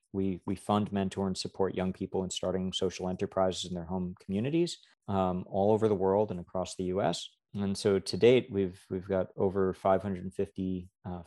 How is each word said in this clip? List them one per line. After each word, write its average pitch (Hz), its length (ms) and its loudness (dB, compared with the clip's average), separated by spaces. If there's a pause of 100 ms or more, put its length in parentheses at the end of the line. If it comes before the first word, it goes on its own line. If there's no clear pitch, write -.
(120)
We, 95 320 -2
we 98 120 -4
fund, 104 360 0
mentor, 98 340 -2
and 92 120 -2
support - 360 -2
young 92 200 -2
people 95 280 -4
in 90 80 -4
starting 92 400 -4
social 92 380 -4
enterprises 92 560 -2
in 90 100 -8
their 85 120 -8
home 92 360 -6
communities, 143 540 -2 (320)
um, 92 400 0
all 101 240 4
over 110 160 4
the 107 60 4
world 95 360 2
and 90 80 -6
across 92 380 -6
the 95 80 -4
U 92 160 0
S. 87 300 -2 (240)
And 98 220 -2
so 101 220 4
to - 200 -6
date, 120 320 8
we've, 95 280 -2 (120)
we've 95 180 -6
got 92 200 0 (100)
over 95 340 2
five 95 300 2
hundred 95 320 -6
fifty, 92 560 -4 (160)
uh, 90 200 -10